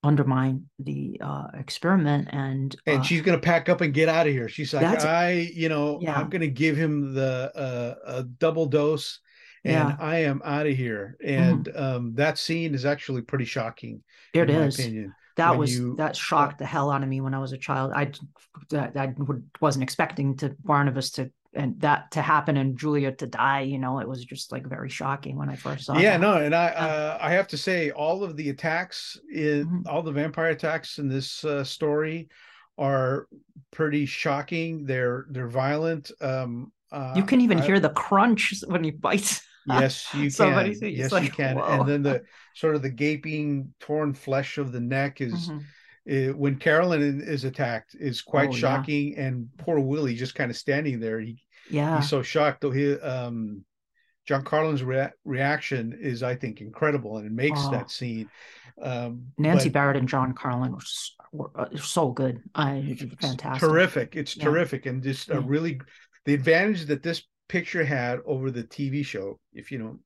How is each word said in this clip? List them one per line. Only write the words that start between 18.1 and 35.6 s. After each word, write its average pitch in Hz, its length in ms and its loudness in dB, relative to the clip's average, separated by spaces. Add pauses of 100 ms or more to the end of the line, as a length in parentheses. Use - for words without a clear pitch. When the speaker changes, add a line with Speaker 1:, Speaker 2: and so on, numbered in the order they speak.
Speaker 1:
that, 139 260 -2
I 135 200 -2
would, 139 340 -4 (100)
wasn't 135 220 2
expecting 139 540 0
to 143 260 -4
Barnabas 143 500 2
to, 135 200 -6 (220)
and 143 260 -2
that 147 320 2
to 151 100 0
happen 151 360 4
and 135 200 0
Julia 143 320 0
to 131 160 -8
die, 135 360 2
you 135 160 -4
know, 131 220 -2
it 113 80 -6
was 127 160 -8
just, 131 280 -12
like, 131 160 -8
very 127 220 -8
shocking 135 460 -6
when 143 120 -4
I 135 80 -8
first 139 300 -8
saw 143 100 0
Speaker 2:
Yeah, 196 160 6
Speaker 1:
that. 175 80 4
Speaker 2:
no, 196 160 4
and 151 180 2
I, 170 120 4
Speaker 1:
Yeah. 165 180 -2
Speaker 2:
uh, 156 380 -2
I 160 100 0
have 190 160 2
to - 80 -8
say, 165 340 0
all 165 320 -2
of 170 140 -6
the 147 140 -4
attacks 165 680 -4 (160)
in, 151 300 0
Speaker 1:
Mm-hmm. 175 240 -4
Speaker 2:
all 151 140 -2
the 160 100 -6
vampire 151 380 0
attacks 160 480 -4
in 143 100 -2
this, 135 360 -4
uh, 143 200 -2
story 156 640 -2 (480)
are 139 500 0 (460)
pretty 147 340 0
shocking. 156 760 -4
They're, 127 460 -2
they're 127 180 -6
violent. 147 720 -2